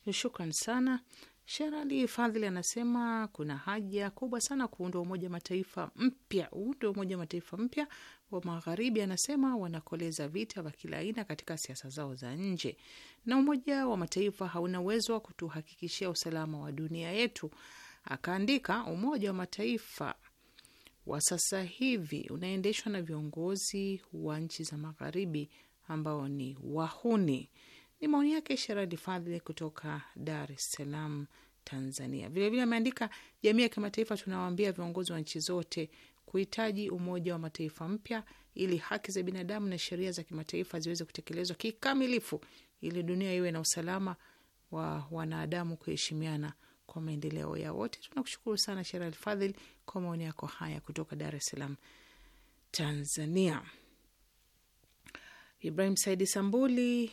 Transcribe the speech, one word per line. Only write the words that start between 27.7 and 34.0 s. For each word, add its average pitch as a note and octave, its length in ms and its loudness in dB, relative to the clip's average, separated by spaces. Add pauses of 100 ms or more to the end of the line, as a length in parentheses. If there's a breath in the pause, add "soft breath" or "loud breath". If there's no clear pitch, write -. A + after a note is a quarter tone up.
Ni D4+ 60 4
maoni D4 240 8
yake D4+ 240 2
Sherali G3+ 400 0
Fadhili E3+ 440 -2
kutoka D3+ 600 -6 (140)
Dar D3 360 -4
es - 180 -4
Salaam, D3 560 -4 (380 soft breath)
Tanzania. C3+ 640 -4
Vilevile G#3 340 4
ameandika, A#3 480 2 (320 loud breath)
"Jamii G#3+ 200 8
ya A#3+ 60 6
kimataifa, G#3+ 480 0